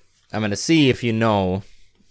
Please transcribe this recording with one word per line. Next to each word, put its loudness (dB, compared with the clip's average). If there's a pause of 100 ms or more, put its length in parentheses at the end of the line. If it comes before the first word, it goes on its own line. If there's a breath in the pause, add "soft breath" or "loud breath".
(320)
I'm -4
gonna -2
see 2
if 0
you 0
know, 0 (480 soft breath)